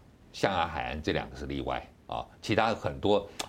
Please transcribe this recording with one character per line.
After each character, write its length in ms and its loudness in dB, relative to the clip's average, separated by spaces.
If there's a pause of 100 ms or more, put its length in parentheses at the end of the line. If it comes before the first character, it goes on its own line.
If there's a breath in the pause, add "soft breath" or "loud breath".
(320)
象 200 2
牙 140 2
海 180 -4
岸 180 -4
这 100 0
两 160 0
个 80 -14
是 100 -8
例 140 -4
外 260 -4 (200)
啊， 200 -6 (160)
其 140 0
他 180 4
很 240 -4
多， 300 4 (200 loud breath)